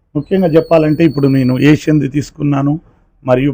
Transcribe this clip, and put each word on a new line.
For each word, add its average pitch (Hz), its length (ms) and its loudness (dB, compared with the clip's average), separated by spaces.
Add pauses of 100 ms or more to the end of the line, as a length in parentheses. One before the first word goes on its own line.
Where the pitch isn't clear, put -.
(160)
ముఖ్యంగా 185 400 -2
చెప్పాలంటే 160 540 0
ఇప్పుడు 139 180 -2
నేను 131 260 0 (180)
ఏషియన్ది 151 440 0
తీసుకున్నాను, 143 600 -2 (500)
మరియు 127 280 0